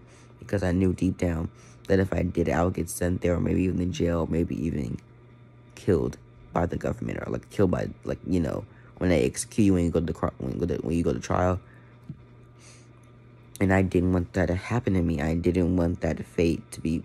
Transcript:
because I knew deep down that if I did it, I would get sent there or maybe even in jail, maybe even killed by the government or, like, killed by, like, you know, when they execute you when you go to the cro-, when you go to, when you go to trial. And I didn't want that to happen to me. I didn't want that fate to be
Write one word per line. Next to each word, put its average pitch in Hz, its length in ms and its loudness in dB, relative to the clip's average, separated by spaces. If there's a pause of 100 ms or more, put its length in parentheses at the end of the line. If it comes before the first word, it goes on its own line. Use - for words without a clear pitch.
(380)
because 95 240 -4
I 90 100 2
knew 92 200 2
deep 90 260 -2
down 82 320 -2 (380)
that 98 120 4
if 95 120 0
I 85 100 0
did 85 260 0
it, 71 40 0
I 82 120 2
would 90 100 0
get 82 160 -6
sent 90 300 -2
there 87 140 2
or 82 60 0
maybe 87 220 2
even 90 180 0
in 90 120 -2
jail, 85 360 0
maybe 85 280 0 (100)
even 69 320 -4 (760)
killed 69 440 0 (340)
by 87 140 2
the - 100 -4
government - 480 -4
or, - 60 -8
like, - 200 -6
killed 98 200 2
by, 52 180 -2 (160)
like, - 220 -6
you 90 140 2
know, 50 240 -2 (340)
when 87 120 2
they 71 140 4
execute - 420 0
you 95 80 6
when 87 100 4
you 85 60 2
go 80 100 2
to 82 60 0
the 80 60 -2
cro-, - 260 -4
when 64 140 -6
you - 80 -8
go - 60 0
to, - 100 -2
when 80 200 -2
you 85 60 2
go 71 100 2
to 58 80 -4
trial. 92 400 0 (2000)
And 95 120 4
I 95 100 6
didn't 90 300 2
want 87 200 0
that 90 140 0
to 87 80 0
happen 113 400 -2
to 90 80 2
me. 82 180 0
I 78 140 0
didn't 87 420 2
want 85 240 0
that 80 240 -4
fate - 480 -2
to - 80 -12
be 80 240 -2